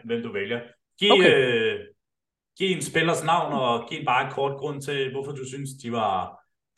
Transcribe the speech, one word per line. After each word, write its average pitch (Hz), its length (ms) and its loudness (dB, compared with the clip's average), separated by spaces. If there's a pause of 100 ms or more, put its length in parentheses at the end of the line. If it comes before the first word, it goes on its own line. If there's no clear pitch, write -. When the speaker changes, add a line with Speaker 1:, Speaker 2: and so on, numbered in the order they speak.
Speaker 1:
hvem 117 180 -4
du 117 100 -10
vælger. 104 280 -4 (380)
Giv, 202 140 4
Speaker 2:
Okay. 185 240 8
Speaker 1:
øh, 113 440 2 (800)
giv 185 180 0
en 143 60 -6
spillers 165 420 0
navn, 156 280 2
og 120 360 0
giv 147 160 -10
bare 131 220 2
en 139 60 -10
kort 139 280 -2
grund 143 220 -6
til, 135 300 -4
hvorfor 139 200 -8
du 131 120 -10
synes, 139 260 -10 (120)
de 117 100 -6
var 101 500 -2 (360)